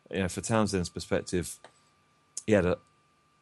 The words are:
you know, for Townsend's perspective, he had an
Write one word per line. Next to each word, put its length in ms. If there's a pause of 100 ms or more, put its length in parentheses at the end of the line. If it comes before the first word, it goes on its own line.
you 100
know, 80
for 140
Townsend's 480
perspective, 680 (880)
he 80
had 120
an 100 (680)